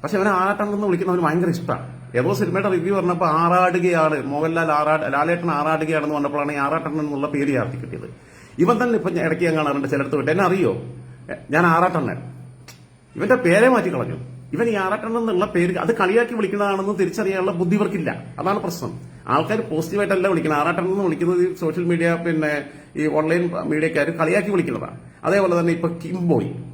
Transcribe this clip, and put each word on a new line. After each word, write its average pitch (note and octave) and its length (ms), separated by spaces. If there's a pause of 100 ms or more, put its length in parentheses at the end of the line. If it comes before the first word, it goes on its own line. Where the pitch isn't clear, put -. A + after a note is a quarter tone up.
പക്ഷെ E3 140
അവനെ F#3+ 140
ആറാട്ടണ്ണൻ G3+ 440
എന്ന് G#3 120
വിളിക്കുന്ന F3+ 260
അവന് F3+ 120
ഭയങ്കര E3+ 240
ഇഷ്ടമാണ്. - 520 (160)
ഏതോ D#3 180
സിനിമയുടെ F#3+ 340
റിവ്യൂ F#3 280
പറഞ്ഞപ്പോ F3+ 300
"ആറാടുകയാണ് E3+ 1000
മോഹൻലാൽ, D#3+ 460
ആറാ-, D3+ 400
ലാലേട്ടൻ E3+ 380
ആറാടുകയാണെന്ന്" D#3 640
പറഞ്ഞപ്പോഴാണ് C#3+ 380
ഈ D3 40
ആറാട്ടണ്ണൻ D#3 440
എന്നുള്ള D3 260
പേര് C#3+ 280
ചാർത്തി B2 220
കിട്ടിയത്. - 320 (500)
ഇവൻ G#3+ 240
തന്നെ A#3+ 120
ഇപ്പൊ F#3+ 160
ഞാൻ F3 160
ഇടയ്ക്ക് D#3+ 180
ഞാൻ D#3+ 120
കാണാറുണ്ട് C#3 320
ചിലടത്ത് C#3 280
വിട്ട്, C#3 140
"എന്നെ F#3+ 140
അറിയോ? E3+ 280 (760)
ഞാൻ E3 160
ആറാട്ടണ്ണൻ." E3 520 (1000)
ഇവന്റെ G3+ 180
പേരെ G3+ 340
മാറ്റി G#3+ 200
കളഞ്ഞു. - 280 (360)
ഇവൻ A3+ 160
ഈ A3 60
ആറാട്ടണ്ണൻ G#3+ 460
എന്നുള്ള G#3 260
പേര് F3+ 300
അത് F3 200
കളിയാക്കി A3+ 380
വിളിക്കുന്നതാണെന്ന് G3+ 640
തിരിച്ചറിയാനുള്ള F#3+ 540
ബുദ്ധി F3 240
ഇവർക്കില്ല. F#3+ 480 (140)
അതാണ് G3 200
പ്രശ്നം. - 340 (360)
ആൾക്കാർ D#3+ 320
പോസിറ്റീവായിട്ടല്ല F#3+ 680
വിളിക്കുന്നത്. D#3 320
ആറാട്ടണ്ണൻ F3 320
എന്ന് G3 120
വിളിക്കുന്നത് F3 360
ഈ F3 140
സോഷ്യൽ E3+ 300
മീഡിയ, E3+ 420
പിന്നെ, D3+ 380 (320)
ഈ D3+ 100
ഓൺലൈൻ D#3+ 440 (140)
മീഡിയക്കാർ D#3 460
കളിയാക്കി F3 400
വിളിക്കുന്നതാണ്. C#3 480 (260)
അതേപോലെ F3 360
തന്നെ E3+ 120
ഇപ്പൊ E3+ 160
കിംബോയ് E3+ 640 (240)